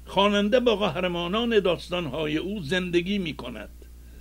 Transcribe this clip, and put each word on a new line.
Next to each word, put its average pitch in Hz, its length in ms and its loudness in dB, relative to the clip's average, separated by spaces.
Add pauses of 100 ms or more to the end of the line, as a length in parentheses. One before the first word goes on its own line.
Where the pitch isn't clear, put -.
خواننده 202 540 4
با 240 160 4
قهرمانان 185 840 0
داستان‌های 156 760 -2
او 196 260 -4
زندگی 180 540 0
می‌کند، 120 680 -8 (360)